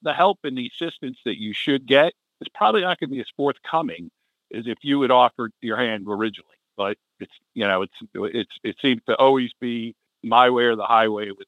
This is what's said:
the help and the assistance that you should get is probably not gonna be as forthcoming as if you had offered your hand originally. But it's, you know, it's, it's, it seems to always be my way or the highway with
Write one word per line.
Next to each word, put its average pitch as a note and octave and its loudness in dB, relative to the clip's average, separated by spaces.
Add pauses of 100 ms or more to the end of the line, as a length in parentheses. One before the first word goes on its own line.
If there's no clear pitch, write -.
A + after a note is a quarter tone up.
the D3 -4
help F3+ 2
and C3 -6
the B2 -6
assistance C3 -10
that G#2+ -4
you G#2+ -8
should C3+ -2
get C#3 4 (280)
is - -14
probably G#3+ 2
not F3+ -2
gonna C3+ -6
be C3 -8
as - -10
forthcoming C3 -4 (420)
as A2 -8
if A#2 -8
you C#3+ 0
had B2+ 2
offered B2 2
your A2+ -4
hand A2 -2
originally. G#2 -4 (260)
But G2+ -4 (220)
it's, F#2+ -18 (200)
you A2 -2
know, F#2+ 2
it's, G2 -10 (220)
it's, A2 -6 (120)
it G#2 -6
seems B2+ 0
to A#2+ 0
always C3 4
be A#2 -8 (280)
my A#2+ 6
way B2 2
or A#2+ 2
the G#2 -6
highway G#2+ 2
with G2 -16